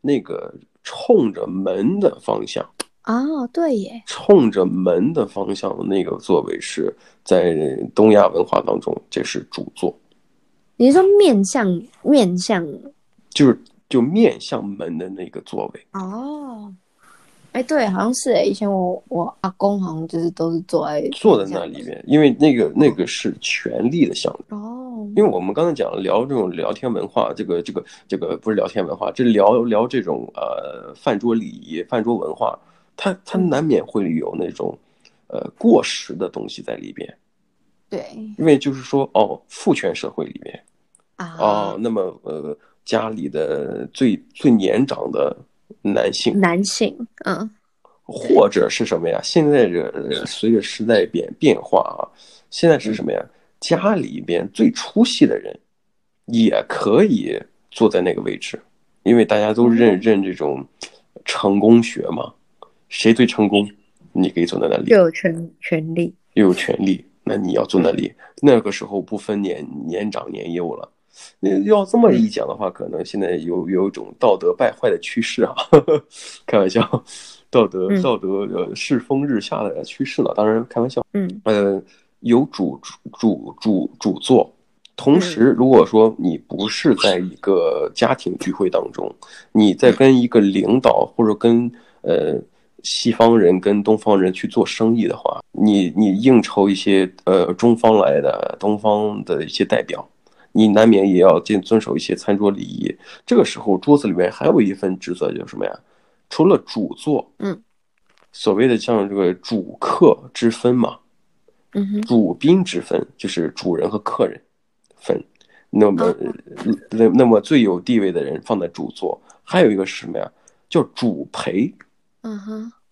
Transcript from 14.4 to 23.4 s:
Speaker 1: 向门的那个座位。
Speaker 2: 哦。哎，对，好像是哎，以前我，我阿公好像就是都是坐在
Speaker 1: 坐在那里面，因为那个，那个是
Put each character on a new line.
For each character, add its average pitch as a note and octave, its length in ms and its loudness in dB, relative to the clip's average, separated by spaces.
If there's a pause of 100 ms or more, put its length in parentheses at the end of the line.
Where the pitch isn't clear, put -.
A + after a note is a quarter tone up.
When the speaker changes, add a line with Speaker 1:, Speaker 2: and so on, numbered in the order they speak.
Speaker 1:
向 A2 240 -8
门 F2 340 -10
的 F2+ 100 -8
那 F#2+ 200 -12
个 - 140 -14
座 - 300 -8
位。 - 200 -20
Speaker 2:
哦。 A3 840 -12 (760)
哎， B3+ 100 -4
对， B3+ 240 0
好 F#3+ 140 -2
像 A3 120 0
是 B3+ 200 -2
哎， F3 100 2
以 G3+ 100 0
前 G3+ 160 -4
我， F#3 380 -2
我 F3 260 -6 (100)
阿 F#3+ 80 -4
公 G3+ 300 -2
好 E3+ 140 -6
像 D#3+ 140 -8
就 E3+ 100 -6
是 E3 140 -2
都 E3 200 -4
是 E3 100 -2
坐 D3+ 220 -2
在 D3+ 280 -4
Speaker 1:
坐 E3 280 4
在 F#2+ 80 -6
那 F#2+ 180 -6
里 D2+ 180 -14
面， - 240 -14
因 D3 100 4
为 C#3+ 220 6
那 D3 120 6
个， A2 220 2
那 A2+ 160 4
个 F#2 160 -4
是 - 340 -6